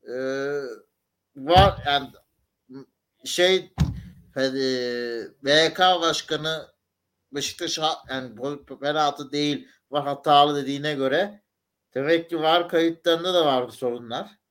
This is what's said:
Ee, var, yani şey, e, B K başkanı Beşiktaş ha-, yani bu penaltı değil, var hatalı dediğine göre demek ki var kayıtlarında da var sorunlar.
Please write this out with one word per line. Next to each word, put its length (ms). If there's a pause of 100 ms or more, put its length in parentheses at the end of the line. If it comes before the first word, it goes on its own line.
Ee, 520 (720)
var, 500
yani 240 (1120)
şey, 500 (640)
e, 40 (1000)
B 300
K 280
başkanı 680 (640)
Beşiktaş 480
ha-, 300
yani 280
bu 420
penaltı 520
değil, 360 (240)
var 120
hatalı 580
dediğine 320
göre 500 (500)
demek 360
ki 100
var 300
kayıtlarında 640
da 120
var 240
sorunlar. 680 (100)